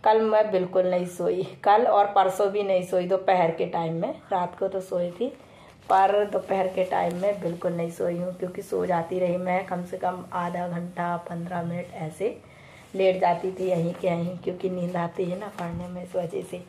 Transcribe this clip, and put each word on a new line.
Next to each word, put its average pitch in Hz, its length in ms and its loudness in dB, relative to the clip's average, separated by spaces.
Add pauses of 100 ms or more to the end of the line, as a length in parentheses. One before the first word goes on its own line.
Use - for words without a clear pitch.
कल 220 180 6
मैं 214 300 4
बिल्कुल 185 340 2
नहीं 180 220 2
सोई, 180 340 -2 (220)
कल 214 220 6
और 202 200 6
परसों 196 440 4
भी 202 120 -2
नहीं 190 200 2
सोई 175 240 0
दोपहर 185 440 4
के 165 180 -2
टाइम 165 280 -2
में। 208 160 -2 (200)
रात 180 260 -2
को 196 100 0
तो 190 140 -2
सोई 175 280 -2
थी, 240 180 -4 (600)
पर 196 380 6
दोपहर 190 420 0
के 185 160 0
टाइम 175 320 0
में 196 240 0
बिल्कुल 170 320 -2
नहीं 170 200 -2
सोई 175 260 -2
हूँ, 180 160 -4
क्योंकि 180 280 -6
सो 185 240 -2
जाती 175 320 0
रही 180 200 2
मैं, 180 280 0
कम 180 180 -4
से 175 120 -10
कम 180 280 -4 (100)
आधा 175 340 -4
घंटा, 175 480 -4 (120)
पन्द्रह 175 340 -6
मिनट 170 400 -6
ऐसे 175 340 -4 (580)
लेट 190 260 4
जाती 180 320 2
थी 185 160 -4
यहीं 170 260 2
के - 140 -4
यहीं, 170 300 -2
क्योंकि 185 320 -4
नींद 180 280 -4
आती 175 260 -2
है 180 160 -4
ना 214 60 -10 (120)
पढ़ने 170 300 -6
में, 180 140 -10
इस 180 140 -14
वजह 180 260 -4
से। 175 260 -10